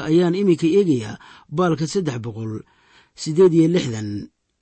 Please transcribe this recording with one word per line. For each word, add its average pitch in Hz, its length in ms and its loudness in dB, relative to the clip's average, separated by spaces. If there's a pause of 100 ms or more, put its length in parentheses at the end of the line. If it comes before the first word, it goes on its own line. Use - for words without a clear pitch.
ayaan 170 300 2
iminka 185 320 2
eegayaa 156 520 0 (300)
baalka 160 380 -2
saddex 147 360 -4
boqol 110 300 -10 (640)
siddeed 165 380 4
iyo 165 140 6
lixdan 110 640 -4 (320)